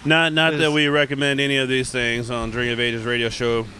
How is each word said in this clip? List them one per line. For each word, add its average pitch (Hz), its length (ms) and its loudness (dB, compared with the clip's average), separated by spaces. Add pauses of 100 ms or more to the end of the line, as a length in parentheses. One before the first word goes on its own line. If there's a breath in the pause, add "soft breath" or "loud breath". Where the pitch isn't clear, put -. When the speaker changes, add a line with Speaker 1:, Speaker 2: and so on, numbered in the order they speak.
Speaker 1:
Not, 160 280 4
not 160 200 2
that 151 160 -2
Speaker 2:
Is 147 40 2
Speaker 1:
we 151 140 4
recommend 143 540 0
any 139 160 0
of 135 120 0
these 127 220 0
things 120 400 -2
on 113 220 -4
Drink 120 200 -2
of 117 60 -2
Ages 117 260 -2
radio 117 260 0
show, 117 360 -2 (140)